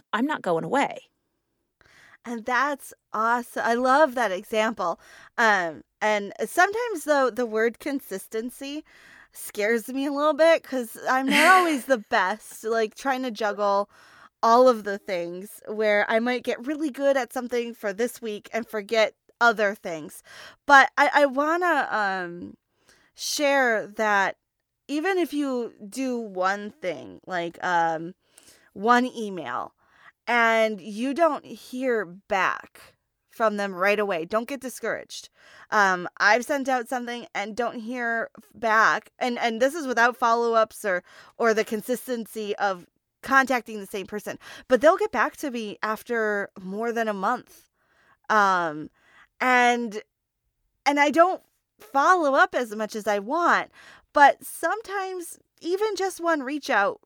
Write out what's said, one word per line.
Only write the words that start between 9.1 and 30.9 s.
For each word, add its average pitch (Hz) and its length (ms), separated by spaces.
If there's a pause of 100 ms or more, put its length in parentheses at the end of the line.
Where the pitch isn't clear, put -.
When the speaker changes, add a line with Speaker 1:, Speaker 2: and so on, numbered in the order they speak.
Speaker 2:
scares 214 540
me 269 180
a 294 60
little 294 220
bit 311 300
'cause 247 340 (120)
I'm 262 180
not 311 320
always 320 260
the 269 120
Speaker 1:
<laughs> 208 120
Speaker 2:
best, 208 540
like, 220 320
trying 262 280
to 254 80
juggle 202 580 (540)
all 233 240
of 220 160
the 202 140
things 180 680
where 208 420
I 226 100
might 247 240
get - 220
really 294 260
good 277 260
at 240 160
something 240 400
for 214 200
this 233 280
week 214 320
and 226 140
forget 214 460 (260)
other 214 360
things. 165 460 (460)
But 277 300
I, 285 160
I 285 120
wanna, 302 680
um, 190 680 (580)
share 262 720
that 208 500 (500)
even 311 300
if 339 160
you 269 400 (140)
do 247 300
one 202 540
thing, 127 540
like, 170 380
um, 165 500 (600)
one 240 320
email, 170 680 (540)
and 226 540
you 226 320